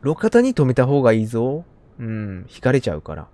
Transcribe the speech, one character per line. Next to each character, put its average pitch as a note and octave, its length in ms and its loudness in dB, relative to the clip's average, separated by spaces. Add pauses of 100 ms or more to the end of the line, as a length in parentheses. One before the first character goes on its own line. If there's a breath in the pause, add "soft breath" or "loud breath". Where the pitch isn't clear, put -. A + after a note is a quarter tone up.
路 D3 140 -2
肩 A3 260 2
に B3+ 140 0
止 D3 100 4
め B2+ 80 2
た B2+ 120 2
方 C#3 160 2
が A#2+ 100 6
い A2 120 2
い A2 40 -4
ぞ。 B2+ 380 -4 (340)
う B2 40 -10
ん、 G#2 460 -10
引 - 120 -20
か - 100 0
れ C#3 80 2
ち A2+ 100 -4
ゃ D#2+ 60 -4
う D2+ 60 -10
か D#2 140 -12
ら。 D#2 180 -16